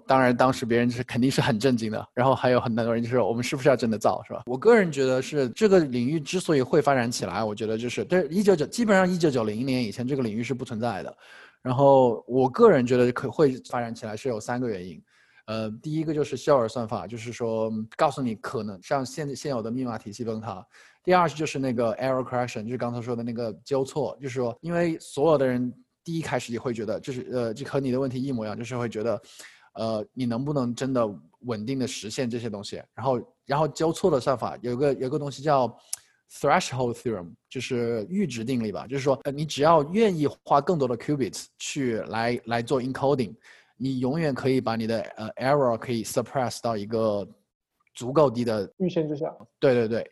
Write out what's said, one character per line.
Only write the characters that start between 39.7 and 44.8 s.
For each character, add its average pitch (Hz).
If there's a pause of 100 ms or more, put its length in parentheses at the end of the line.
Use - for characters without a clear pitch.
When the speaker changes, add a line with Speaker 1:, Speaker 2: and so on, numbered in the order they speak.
Speaker 1:
愿 208
意 147 (160)
花 143
更 175
多 139
的 120
qubits 135 (120)
去 120
来， 117
来 117
做 127
encoding， 131 (420)
你 131
永 131
远 151
可 127
以 131
把 117
你 113